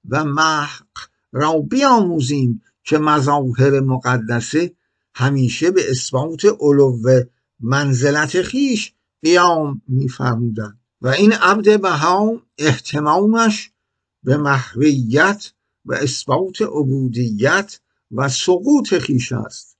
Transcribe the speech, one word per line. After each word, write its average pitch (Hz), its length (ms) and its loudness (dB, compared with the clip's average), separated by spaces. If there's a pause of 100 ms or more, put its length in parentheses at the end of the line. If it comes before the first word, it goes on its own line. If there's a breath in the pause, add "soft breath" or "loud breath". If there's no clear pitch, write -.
و 147 160 -2
محق 151 840 -2 (220)
را 151 280 0
بیاموزیم 151 1000 0 (220)
که 156 140 0
مظاهر 139 800 2
مقدسه 127 960 -2 (400)
همیشه 135 560 0
به 175 200 0
اثبات 143 500 -4 (180)
علو 139 380 4 (640)
منزلت 143 800 0
خویش 254 520 -2 (300)
قیام 165 640 2
می‌فرمودند 120 920 -4 (220)
و 123 60 -4
این 196 260 4
عبد 202 480 2
بها 185 600 0 (160)
اهتمامش 180 1120 0 (520)
به 131 140 2
محویت 143 1120 0 (340)
و - 80 -6
اثبات 170 680 -4
عبودیت 131 1160 -2 (320)
و 135 180 -2
سقوط 196 680 0
خویش 131 340 -2
است. - 480 -10